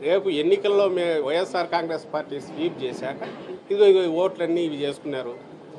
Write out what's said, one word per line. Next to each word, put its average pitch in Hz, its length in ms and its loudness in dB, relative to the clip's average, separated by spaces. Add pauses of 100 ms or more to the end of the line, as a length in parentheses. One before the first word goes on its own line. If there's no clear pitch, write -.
రేపు 190 200 2 (140)
ఎన్నికల్లో 202 440 4 (120)
మే-, 170 300 0
వైఎస్ఆర్ 170 460 -2
కాంగ్రెస్ 165 400 -2
పార్టీ 147 260 -6
స్వీప్ 156 440 -6
చేశాక 131 380 -6 (500)
ఇదిగో 202 200 6
ఇగో 185 180 8
ఈ - 20 -2 (100)
ఓట్లన్నీ 175 480 0
ఇవి 147 160 -6
చేసుకున్నారు, 143 480 -6 (460)